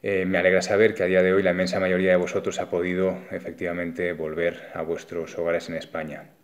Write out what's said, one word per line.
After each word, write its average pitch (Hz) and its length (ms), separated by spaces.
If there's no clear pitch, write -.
Eh, 98 220
me 92 140
alegra 92 240
saber 104 320
que - 80
a 90 40
día 92 160
de 92 100
hoy 98 100
la 95 80
inmensa 92 300
mayoría 92 300
de 90 60
vosotros 90 440
ha 90 100
podido, 90 480
efectivamente, 87 800
volver 82 640
a 82 80
vuestros 82 540
hogares 85 320
en 82 60
España. 78 560